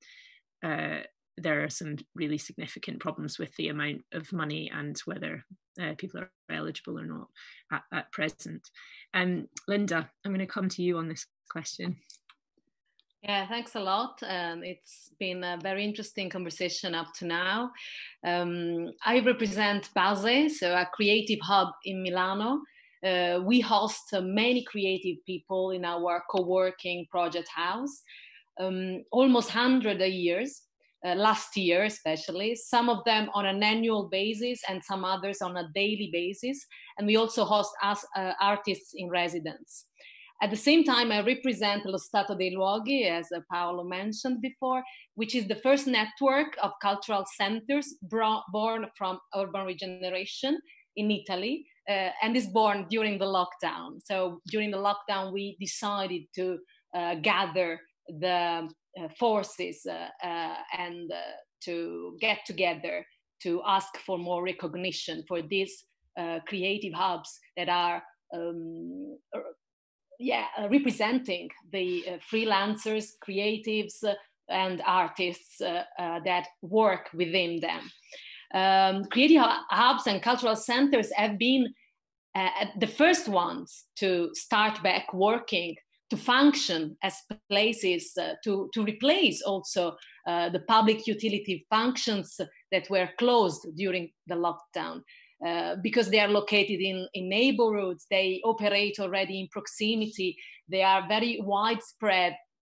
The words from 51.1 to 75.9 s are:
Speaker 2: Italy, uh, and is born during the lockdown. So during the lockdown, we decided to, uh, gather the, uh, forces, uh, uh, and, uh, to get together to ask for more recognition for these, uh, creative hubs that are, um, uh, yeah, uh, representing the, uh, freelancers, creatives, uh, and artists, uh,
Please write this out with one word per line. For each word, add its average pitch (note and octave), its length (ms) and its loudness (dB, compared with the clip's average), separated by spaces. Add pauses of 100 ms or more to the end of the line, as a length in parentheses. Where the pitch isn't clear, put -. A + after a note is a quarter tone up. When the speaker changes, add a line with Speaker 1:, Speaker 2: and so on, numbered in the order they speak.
Speaker 2:
Italy, G3+ 560 -2 (220)
uh, F#3+ 220 0 (120)
and A#3 140 2
is A3+ 120 0
born G3+ 400 2
during G#3+ 300 0
the F#3+ 60 -2
lockdown. F3 800 -2
So F#3 440 -2
during G#3+ 220 -2
the G3+ 80 -2
lockdown, G3+ 540 -2
we G3+ 280 -6
decided G3 640 -4 (140)
to, F3+ 220 -2 (360)
uh, F3 220 -2
gather F3 640 0 (260)
the, E3+ 600 -2 (300)
uh, E3 100 -8 (100)
forces, G3+ 680 -2
uh, F3 220 -6 (160)
uh, E3+ 300 -4 (240)
and, F3 320 -8
uh, F3 60 -6 (480)
to E3+ 560 -8
get G#3+ 260 0
together E3+ 580 -2 (380)
to F3 240 0
ask F#3+ 320 0
for F#3 200 -6
more F3 260 -2
recognition F3 800 -6
for E3+ 160 -4
these, F#3+ 420 -4 (320)
uh, E3+ 300 -4
creative G3 480 -4
hubs F3+ 460 -4 (160)
that F3 120 -4
are, F3 340 2 (300)
um, C#4 840 -8 (180)
uh, - 40 -8 (800)
yeah, A#3+ 280 0 (120)
uh, G#3 100 -2
representing A3+ 800 0 (220)
the, F3+ 380 -2
uh, F3+ 100 -6 (140)
freelancers, G#3+ 800 0 (120)
creatives, G#3+ 800 -2
uh, G3+ 120 2 (340)
and F#3 360 0
artists, F3+ 760 0
uh, F3+ 240 -2 (140)